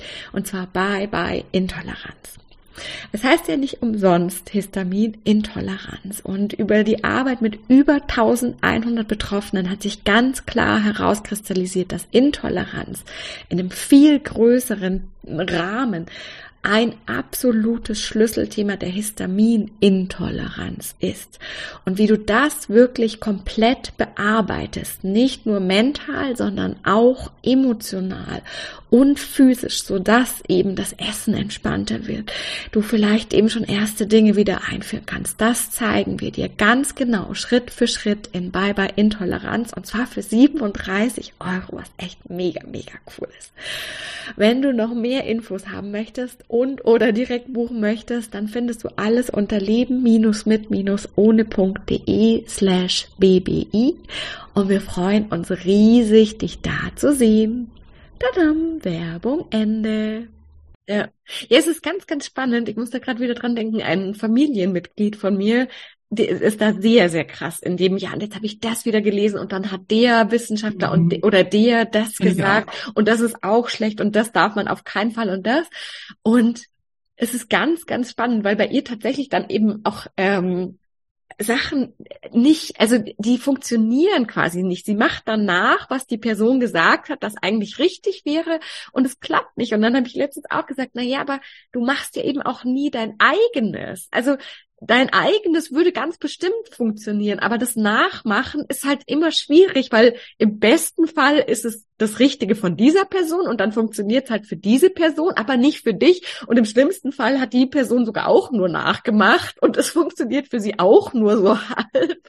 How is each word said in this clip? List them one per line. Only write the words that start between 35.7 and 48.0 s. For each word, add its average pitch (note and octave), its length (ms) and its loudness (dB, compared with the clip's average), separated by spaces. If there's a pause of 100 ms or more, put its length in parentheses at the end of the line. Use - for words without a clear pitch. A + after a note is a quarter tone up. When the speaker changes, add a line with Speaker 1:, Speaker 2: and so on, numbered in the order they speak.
Speaker 1:
zeigen G#3 480 -2
wir - 100 -6
dir F#3 180 -4
ganz A#3+ 460 0
genau A#3 400 -2
Schritt A#3+ 380 -2
für A#3+ 160 0
Schritt G#3 440 -4
in F3+ 200 -6
Bye G3+ 220 -2
Bye G3 200 -2
Intoleranz, G#3 800 -2
und - 140 -12
zwar A#3+ 200 -4
für - 160 -10
siebenunddreißig A3 1160 0
Euro, F#3 380 -8
was - 180 -16
echt - 340 -16
mega, F3+ 360 -4
mega - 260 -14 (260)
cool - 100 -10 (100)
ist. - 140 -20 (840)
Wenn A#3 260 2
du C#4 100 2
noch A#3 220 -2
mehr B3 300 -2
Infos A3+ 440 -6
haben G3 220 -12
möchtest A3 580 -10
und C4 360 -2
oder A3 280 4
direkt A#3+ 400 -4
buchen A#3 280 -4
möchtest, A3 540 -4